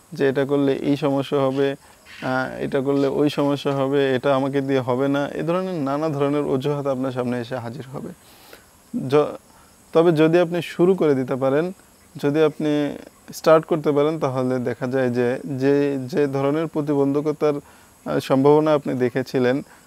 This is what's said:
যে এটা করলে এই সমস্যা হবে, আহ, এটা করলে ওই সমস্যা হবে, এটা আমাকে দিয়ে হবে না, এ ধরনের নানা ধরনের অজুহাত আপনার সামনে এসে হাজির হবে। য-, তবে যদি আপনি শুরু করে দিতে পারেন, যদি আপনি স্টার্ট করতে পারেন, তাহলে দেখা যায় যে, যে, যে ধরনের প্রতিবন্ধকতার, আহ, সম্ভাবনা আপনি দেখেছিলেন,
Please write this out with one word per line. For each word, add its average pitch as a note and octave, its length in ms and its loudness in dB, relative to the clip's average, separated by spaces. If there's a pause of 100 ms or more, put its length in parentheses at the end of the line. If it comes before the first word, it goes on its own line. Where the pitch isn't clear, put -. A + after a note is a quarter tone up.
(140)
যে C#3 160 0
এটা C#3 160 0
করলে C#3 280 0
এই C#3+ 220 0
সমস্যা C#3 440 -2
হবে, C#3 360 0 (460)
আহ, B2+ 420 -4
এটা C#3 180 -2
করলে C#3 260 0
ওই C#3+ 220 0
সমস্যা C#3+ 420 -2
হবে, C#3 440 2
এটা C3+ 200 2
আমাকে C3+ 260 0
দিয়ে C3+ 180 0
হবে B2+ 280 0
না, C#3 200 0
এ - 160 -6
ধরনের F#3 300 -2
নানা D3 360 -2
ধরনের C#3+ 340 0
অজুহাত C#3+ 440 -2
আপনার C3 240 -2
সামনে B2 280 -4
এসে B2 180 -8
হাজির A#2+ 260 -10 (100)
হবে। - 160 -12 (1000)
য-, C#3+ 260 2 (580)
তবে E3+ 180 6
যদি D#3+ 280 4
আপনি F3 220 0
শুরু F3+ 340 2
করে D#3 200 2
দিতে C3+ 200 -2
পারেন, C#3 380 0 (500)
যদি D3 200 2
আপনি D3+ 260 0 (640)
স্টার্ট - 320 4
করতে D#3 260 0
পারেন, D3+ 280 2
তাহলে B2+ 400 -2
দেখা B2 280 -4
যায় B2+ 220 0
যে, B2 360 0
যে, C#3+ 520 2 (100)
যে D3 200 0
ধরনের C#3 400 0
প্রতিবন্ধকতার, D3 880 0
আহ, - 640 -8
সম্ভাবনা D3 540 4
আপনি C#3+ 200 -2
দেখেছিলেন, B2+ 720 0 (220)